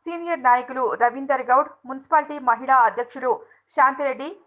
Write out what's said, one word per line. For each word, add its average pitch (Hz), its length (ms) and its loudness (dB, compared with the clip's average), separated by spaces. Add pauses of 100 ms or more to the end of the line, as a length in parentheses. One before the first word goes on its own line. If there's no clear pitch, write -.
సీనియర్ 339 420 -6
నాయకులు 254 360 2 (180)
రవీందర్ 262 480 -2
గౌడ్, 285 200 4 (200)
మున్సిపాలిటీ 294 480 -2 (120)
మహిళా 262 280 2 (100)
అధ్యక్షులు 240 420 -4 (460)
శాంతిరెడ్డి 277 520 0 (180)